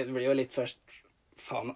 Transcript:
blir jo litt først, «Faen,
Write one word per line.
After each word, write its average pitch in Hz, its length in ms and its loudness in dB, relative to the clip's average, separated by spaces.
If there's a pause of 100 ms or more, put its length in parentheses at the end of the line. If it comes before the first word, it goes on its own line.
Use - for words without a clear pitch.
(120)
blir 127 160 0
jo 139 100 6
litt 127 160 0
først, - 460 -4 (420)
«Faen, 120 340 -4